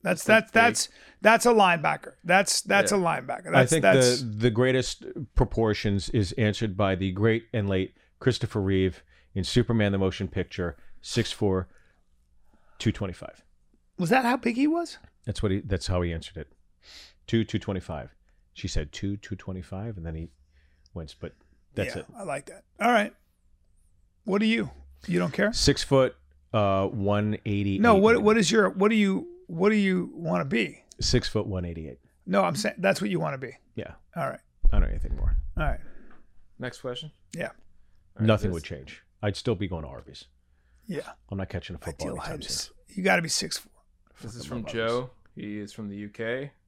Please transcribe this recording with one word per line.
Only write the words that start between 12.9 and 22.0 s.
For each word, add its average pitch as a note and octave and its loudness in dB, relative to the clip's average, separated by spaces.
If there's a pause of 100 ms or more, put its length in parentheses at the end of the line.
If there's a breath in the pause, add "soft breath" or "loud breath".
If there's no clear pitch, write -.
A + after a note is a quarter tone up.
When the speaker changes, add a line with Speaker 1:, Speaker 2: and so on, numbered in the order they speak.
Speaker 3:
twenty-five. - -10 (540)
Speaker 1:
Was F3 -2
that B3+ 4
how A#3+ 2
big A#3+ -2
he C4+ 2
was? E4 -2 (280)
Speaker 3:
That's - -6
what G#2 0
he, G2 0
that's - -4
how F2+ 0
he F2 -2
answered D#2+ -10
it. D#2 -14 (760 loud breath)
Two, A2+ 2
two G#2+ -4
twenty-five. E2+ -8 (400)
She - -10
said, D#2 -4
"Two, G2+ -6
two - -12
twenty-five," F#3+ -10
and E3 -12
then E3 -8
he E3 -10 (640)
went, E2 -12
but - -12 (420)
that's G2+ -6
Speaker 1:
Yeah, - -8